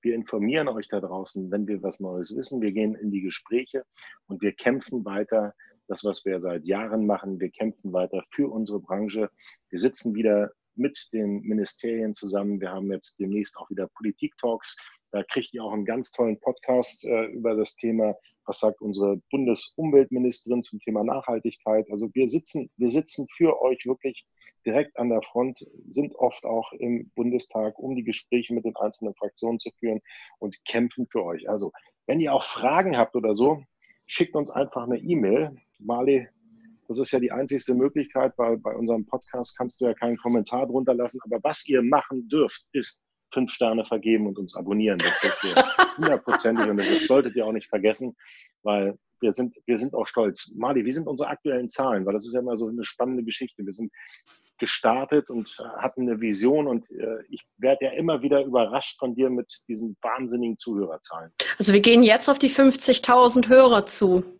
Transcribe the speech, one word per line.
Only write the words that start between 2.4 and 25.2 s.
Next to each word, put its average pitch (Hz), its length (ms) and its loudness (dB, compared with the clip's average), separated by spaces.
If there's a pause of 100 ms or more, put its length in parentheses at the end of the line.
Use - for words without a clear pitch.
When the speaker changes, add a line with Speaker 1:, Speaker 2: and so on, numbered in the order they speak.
Speaker 1:
wir 104 100 -2
gehen 107 240 -2
in 104 160 -6
die 98 100 -4
Gespräche 120 640 -6 (440)
und 98 140 -10
wir 101 120 0
kämpfen 123 520 -2
weiter, 104 480 -2 (340)
das, 95 160 -10
was 101 220 -4
wir 92 160 -2
seit 87 240 -6
Jahren 107 400 -2
machen, 98 340 -2
wir 90 100 -4
kämpfen 104 440 -8
weiter 90 380 -2
für 143 200 -2
unsere 104 280 -6
Branche. 101 500 -4 (400)
Wir 90 100 -8
sitzen 107 360 -2
wieder 104 360 2 (280)
mit 143 340 -4
den 101 280 -4
Ministerien 107 760 -4
zusammen. 101 440 -4
Wir 92 120 -8
haben 95 200 -6
jetzt - 280 -10
demnächst 101 380 -6
auch - 120 -18
wieder 95 260 -8
Politik-Talks. - 840 -6 (340)
Da 101 120 -4
kriegt - 300 -6
ihr 117 100 -10
auch 107 100 -8
einen 107 120 -4
ganz 120 260 -6
tollen 113 280 -2
Podcast, - 640 -2
äh, 113 220 0
über 113 300 -2
das 107 200 -2
Thema, 113 400 0 (300)
was 98 140 -6
sagt 107 220 0
unsere 101 360 0 (120)
Bundesumweltministerin 127 1300 0
zum 107 160 -14
Thema 107 240 -2
Nachhaltigkeit. 113 880 -2
Also 104 220 -4
wir 127 140 2
sitzen, 139 500 -6
wir 123 120 2
sitzen 143 400 -2
für - 320 2
euch 127 240 0
wirklich 131 400 -6 (400)
direkt 139 320 -2
an 120 120 -2
der 113 120 0